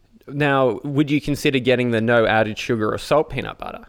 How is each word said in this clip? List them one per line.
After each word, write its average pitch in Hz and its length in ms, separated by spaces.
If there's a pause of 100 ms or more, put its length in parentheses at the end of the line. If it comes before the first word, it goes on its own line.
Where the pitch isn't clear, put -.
(260)
Now, 135 560
would 143 280
you 147 100
consider 143 380
getting 123 340
the 113 80
no 117 260
added 107 320
sugar 107 340
or 104 60
salt 151 320
peanut - 280
butter? - 300